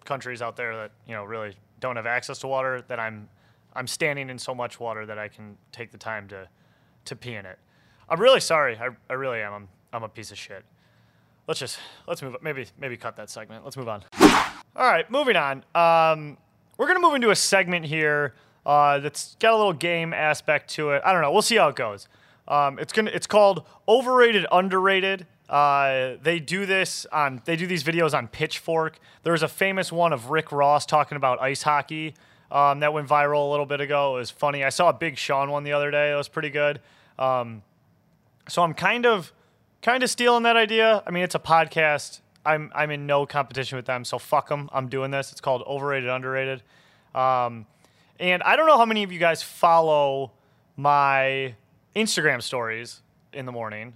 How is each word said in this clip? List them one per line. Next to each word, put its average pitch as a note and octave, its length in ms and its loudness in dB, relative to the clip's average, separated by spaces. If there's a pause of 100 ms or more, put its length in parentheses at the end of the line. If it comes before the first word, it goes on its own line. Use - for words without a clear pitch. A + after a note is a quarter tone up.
countries B2 380 -8
out A#2 140 -8
there A#2 200 -8
that, G#2+ 160 -12 (140)
you A#2+ 80 -14
know, G#2 100 -10
really G#2+ 300 -12 (260)
don't B2+ 160 -6
have A2+ 100 -8
access B2 340 -4
to C3+ 60 -12
water, C3 420 -4
that A#2+ 100 -8
I'm, A2 300 -10 (460)
I'm B2 120 -8
standing C#3 440 -4
in B2 80 -14
so C3 160 -8
much A#2+ 260 -10
water A2 260 -8
that G#2+ 120 -12
I G#2 100 -10
can G#2 280 -20 (140)
take A#2 220 -16
the A2+ 60 -20
time G#2+ 300 -12
to, F#2+ 200 -18 (560)
to - 120 -14
pee A#2+ 180 -14
in G2+ 120 -14
it. F#2 120 -20 (500)
I'm E3 120 -2
really B3 200 6
sorry. C#3+ 360 0
I, A#2+ 120 -8 (200)
I B2+ 40 -8
really B2+ 280 -6
am. G#2 120 -10
I'm, G#2 160 -16 (240)
I'm A#2 100 -10
a G#2+ 60 -12
piece G#2+ 240 -18
of G2 60 -18
shit. - 260 -18 (800)
Let's D#3+ 140 -6
just, B2+ 180 -10 (300)
let's - 120 -8
move, C3 220 -14
maybe, C#3 240 -8 (100)
maybe C3 200 -10
cut A2+ 180 -12
that G#2+ 160 -18
segment. A2 320 -16
Let's C3 140 -16
move B2 120 -10
on. G#2 140 -8 (180)
All - 720 4
right, E3+ 180 0
moving B3+ 280 0
on. C#3 280 -2 (120)
Um, D#3+ 600 4 (400)
we're C4+ 120 -2
gonna F#4 100 4
move E4+ 160 4
into A#3 160 2
a F3+ 60 4
segment F3+ 500 2
here, D3 480 0 (320)
uh, C#3+ 320 4
that's - 400 -8
got A3+ 160 4
a - 20 2
little G#3 160 4
game E3 400 -2
aspect D3+ 580 0
to D3+ 200 -4
it. C#3 140 0
I F#3+ 80 4
don't E3+ 100 2
know. C#3+ 80 2
We'll G3 100 4
see A#3+ 140 0
how F3+ 140 6
it C3 80 -4
goes. G#2+ 320 -8 (400)
Um, C#3+ 320 0
it's - 120 -10
gonna, G#3+ 220 0
it's - 140 -6
called G3 360 4 (220)
Overrated, A#3+ 640 4
Underrated. F#3+ 800 2 (200)
Uh, C#3 720 2
they E3 200 0
do F#3 260 -4
this F#3 460 -2
on, C3+ 320 0
they E3 100 -2
do F3 140 -4
these E3 160 -4
videos D#3+ 280 0
on B2 140 0
Pitchfork. D#3+ 720 -4 (240)
There's D#3+ 220 0
a D3 40 0
famous F#3+ 440 -2
one E3+ 200 2
of B2 180 -6
Rick D#3 200 -2
Ross C#3+ 340 2
talking D3+ 300 0
about C3+ 260 0
ice C3 220 -2
hockey, D3+ 520 -2 (360)
um, C#3+ 300 2
that D3+ 120 2
went D3 160 -6
viral D3 380 2
a C#3+ 40 -2
little D3 160 -2
bit C#3 140 -4
ago. C#3 360 0
It - 20 -4
was A#2 140 -8
funny. C#3+ 320 -2
I C3+ 60 2
saw F3 180 4
a D#3 40 4
Big C#3 240 -4
Sean C#3 340 -2
one D3 120 -4
the D3 100 -4
other D3 200 0
day. D3 200 2
It C#3+ 40 0
was C#3+ 120 -4
pretty D3+ 220 -6
good. D3 300 0 (380)
Um, B2 440 -2 (880)
so F3 120 0
I'm D#3+ 120 0
kind A#3 320 0
of, G3+ 260 0 (480)
kind B3+ 220 0
of A#3+ 80 0
stealing A#3+ 320 2
that A#3 140 4
idea. A3 500 4
I - 40 -8
mean, F3 120 -2
it's F3 140 -2
a - 40 -2
podcast. D#3 800 2 (240)
I'm, D3+ 300 0
I'm D3+ 160 -2
in C#3+ 160 -8
no C#3+ 200 2
competition C3 500 -6
with A#2+ 100 -10
them, B2 180 -4
so B2+ 140 -6
fuck - 320 -2
'em. C#3+ 220 -6
I'm C3 160 -4
doing C3+ 240 -4
this. C#3 180 -4
It's - 100 -20
called B2+ 260 -2
Overrated, C#3 440 -4
Underrated. C3 520 -6 (520)
Um, B2 520 -2 (520)
and F3+ 240 0
I G#3+ 140 4
don't D#4+ 100 4
know D4+ 100 8
how A#3 100 6
many G#3+ 180 0
of F3+ 80 -10
you E3+ 80 -6
guys E3 220 2
follow D3 920 2 (440)
my C3+ 800 2 (400)
Instagram D#3 480 0
stories A#2 600 -8 (300)
in C3+ 140 -10
the B2+ 60 -12
morning. A2 440 -10